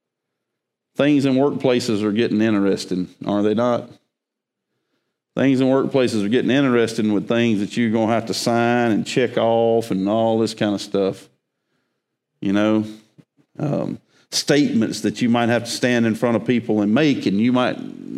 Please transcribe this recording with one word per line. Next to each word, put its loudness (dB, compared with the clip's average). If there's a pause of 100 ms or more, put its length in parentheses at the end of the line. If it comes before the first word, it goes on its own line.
(960)
Things 4
in 2
workplaces 2
are 0
getting 0
interesting, 0 (180)
are 0
they 2
not? -2 (1400)
Things 2
in 2
workplaces 0
are -2
getting 0
interesting 2
with -2
things 0
that -6
you're 0
gonna 0
have -2
to -6
sign 0
and -2
check -2
off 2
and -2
all 0
this -2
kind -2
of -4
stuff. -4 (1120)
You -2
know, 2 (720)
um, -6 (320)
statements 0
that -4
you 0
might 2
have 0
to -10
stand 0
in 0
front 0
of -4
people 0
and 2
make, 0
and 0
you 2
might, 0 (420)